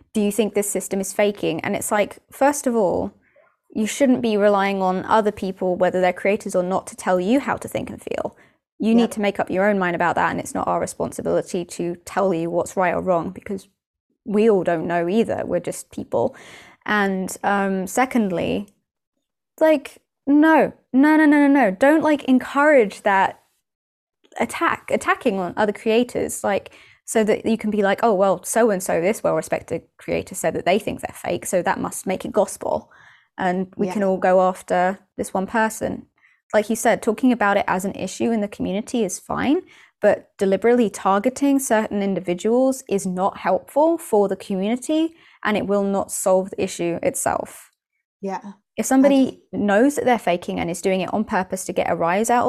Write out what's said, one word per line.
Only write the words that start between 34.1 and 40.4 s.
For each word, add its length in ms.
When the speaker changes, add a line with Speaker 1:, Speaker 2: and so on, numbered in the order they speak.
Speaker 1:
go 240
after 580
this 160
one 140
person. 600
Like 160
you 60
said, 260
talking 300
about 260
it 100
as 160
an 120
issue 360
in 100
the 60
community 560
is 160
fine, 440
but 360
deliberately 520